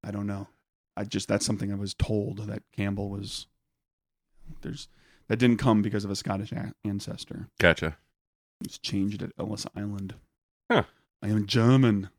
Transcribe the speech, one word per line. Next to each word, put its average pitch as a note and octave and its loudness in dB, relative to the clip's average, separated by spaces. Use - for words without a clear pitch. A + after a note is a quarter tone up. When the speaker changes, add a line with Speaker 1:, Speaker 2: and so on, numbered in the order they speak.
Speaker 1:
I - -10
don't G2+ -4
know. G2 -6
I G2+ -4
just, G2+ -6
that's G#2 2
something G2+ -2
I G2+ -4
was G2 -6
told G#2 -2
that G#2 -8
Campbell G2+ -2
was, G2 -10
there's, - -12
that A2+ 0
didn't A#2+ 6
come A2 6
because G#2 -2
of G2+ -4
a G2 -2
Scottish G2 -4
a-, A2 -6
ancestor. - -8
Speaker 2:
Gotcha. E2 4
Speaker 1:
It's - -14
changed G2+ -2
at - -10
Ellis G#2 -6
Island. G2+ -8
Speaker 2:
Huh. G#3+ 4
Speaker 1:
I G2+ -4
am G#2+ 2
German. A2+ 6